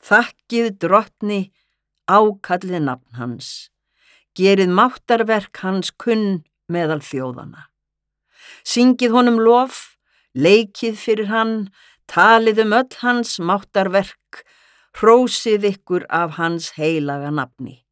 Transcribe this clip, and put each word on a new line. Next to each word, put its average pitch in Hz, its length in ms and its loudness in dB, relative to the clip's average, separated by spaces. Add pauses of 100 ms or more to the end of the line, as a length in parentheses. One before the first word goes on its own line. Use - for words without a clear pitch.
Þakkið 233 640 0 (160)
Drottni, 208 560 0 (720)
ákallið 185 760 0
nafn 123 260 -12
hans. - 560 -12 (640)
Gerið 190 400 2
máttarverk 220 880 -2
hans 190 320 -6
kunn 208 480 -2 (240)
meðal 165 320 -4
þjóðanna. 131 720 -12 (1000)
Syngið 247 480 2
honum 240 240 2
lof, 240 560 2 (400)
leikið 214 640 2
fyrir 214 320 -2
hann, 220 380 -2 (340)
talið 220 640 4
um 214 160 2
öll 254 160 -12
hans 240 400 -4
máttarverk, 190 1040 -4 (560)
hrósið 226 720 2
ykkur 180 400 -6
af 165 240 -4
hans 165 400 -6
heilaga 147 560 -4
nafni. 127 600 -10